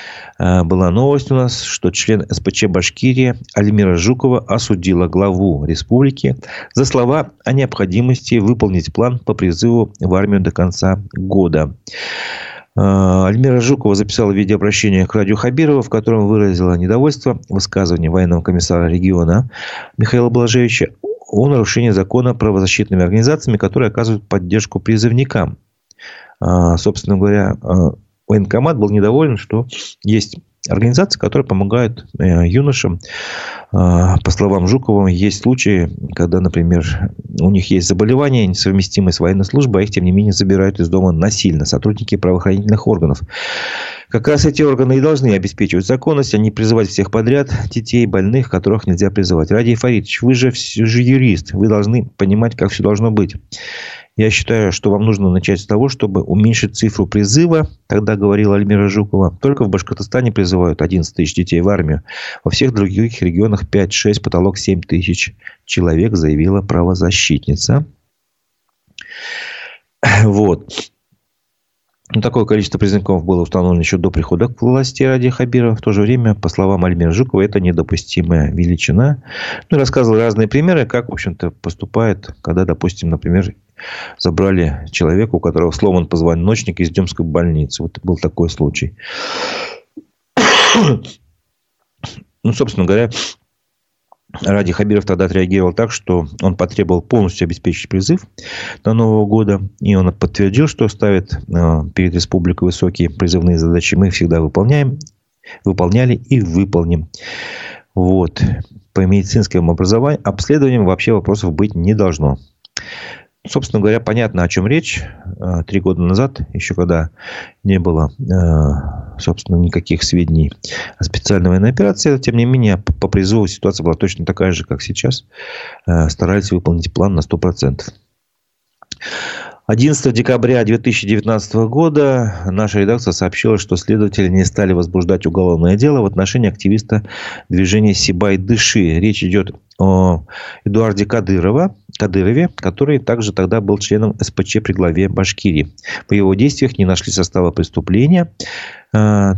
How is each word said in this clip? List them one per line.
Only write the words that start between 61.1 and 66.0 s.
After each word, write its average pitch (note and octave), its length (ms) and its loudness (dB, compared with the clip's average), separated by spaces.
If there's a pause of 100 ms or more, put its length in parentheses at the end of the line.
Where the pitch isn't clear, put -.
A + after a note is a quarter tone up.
тысяч E2 180 -2
детей E2+ 280 0
в F#2 80 2
армию. D#2 340 0 (400)
Во - 80 0
всех C3 240 0
других G#2 480 0
регионах G2 440 0
пять-шесть, G2+ 540 0
потолок F#2+ 380 0
семь F2+ 220 0
тысяч - 540 -2 (300)
человек, F2 500 0